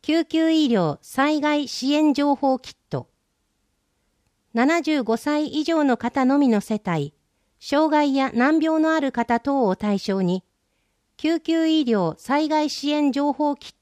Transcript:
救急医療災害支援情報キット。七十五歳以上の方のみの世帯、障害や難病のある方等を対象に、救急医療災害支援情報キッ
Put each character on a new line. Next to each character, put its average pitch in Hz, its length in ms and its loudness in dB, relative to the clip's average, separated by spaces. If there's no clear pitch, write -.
救 320 240 0
急 320 260 0
医 311 160 4
療 180 340 0
災 294 400 0
害 294 260 0
支 262 260 -4
援 302 200 2
情 285 220 2
報 262 240 0
キ - 120 -18
ッ - 40 -20
ト。 - 200 -8
七 285 280 2
十 294 220 -2
五 220 140 0
歳 302 300 -2
以 302 160 -4
上 320 200 0
の 254 140 2
方 254 280 -2
の 269 120 2
み 285 100 2
の 214 140 2
世 214 260 -6
帯、 151 260 -4
障 302 320 0
害 294 240 2
や 269 180 0
難 294 260 2
病 320 220 0
の 320 120 2
あ 320 60 0
る 269 120 -2
方 233 280 -2
等 277 260 0
を 190 100 0
対 202 220 -2
象 190 240 -2
に、 180 220 -2
救 320 220 -2
急 330 280 0
医 320 140 2
療 196 360 0
災 294 320 -2
害 302 200 0
支 285 200 -6
援 294 220 0
情 285 200 -2
報 294 240 -2
キ - 160 -20
ッ - 100 -20